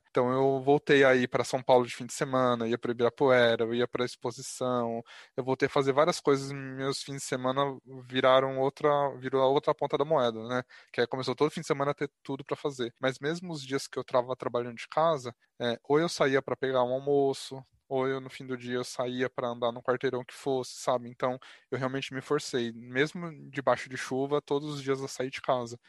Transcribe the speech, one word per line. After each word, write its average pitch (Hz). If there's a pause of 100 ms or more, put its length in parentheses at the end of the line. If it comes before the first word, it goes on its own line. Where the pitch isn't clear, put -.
(100)
Então 123
eu 135
voltei 143
a 131
ir 123
pra 123
São 131
Paulo 123
de 117
fim 127
de 117
semana, 127
ia 117
pro -
Ibirapuera, 120
eu 113
ia 120
pra -
exposição, 123 (320)
eu 131
voltei 131
a -
fazer 135
várias 160
coisas, 139
meus 135
fins 139
de 135
semana 131 (440)
viraram 131
outra, 139 (280)
virou 131
a 131
outra 147
ponta 147
da 143
moeda, 120
né? 123 (300)
Que -
aí 120
começou 131
todo 147
fim 170
de -
semana 143
a -
ter 147 (120)
tudo 139
pra -
fazer. 127
Mas 131
mesmo 170
os 147
dias 135
que -
eu 127
tava 127
trabalhando 120
de -
casa, 151 (240)
é, 120
ou 143
eu 170
saía 135
pra 127
pegar 131
um 123
almoço, 139 (240)
ou 131
eu, 135
no 131
fim 135
do 127
dia, 123
eu 123
saía 123
pra 127
andar 120
num 123
quarteirão 127
que -
fosse, 131
sabe? 123
Então, 127 (320)
eu 127
realmente 131
me 131
forcei. 123
Mesmo 131 (200)
debaixo 131
de 127
chuva, 139
todos 147
os 143
dias 135
eu 135
saí 131
de -
casa. 120 (100)